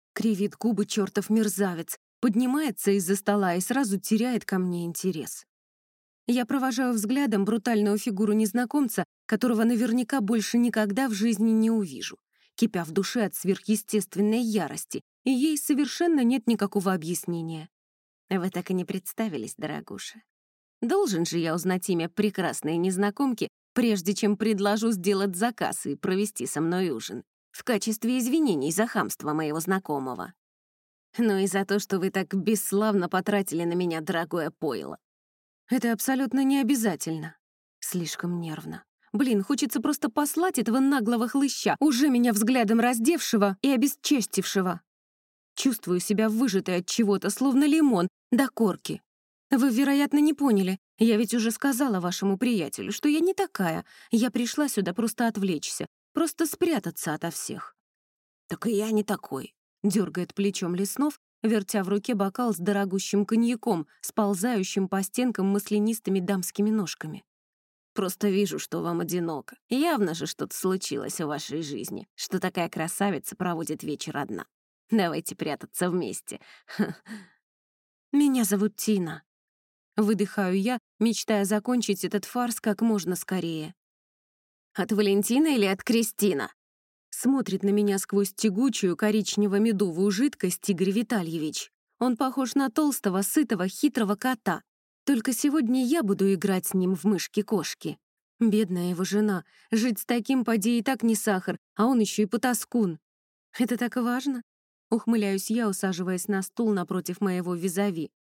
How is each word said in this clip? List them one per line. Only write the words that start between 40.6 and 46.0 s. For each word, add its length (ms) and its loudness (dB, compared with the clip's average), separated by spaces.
наглого 480 2
хлыща, 520 0
уже 300 4
меня 240 4
взглядом 460 4
раздевшего 800 2
и 80 2
обесчестившего. 1120 0
Чувствую 440 0
себя 300 2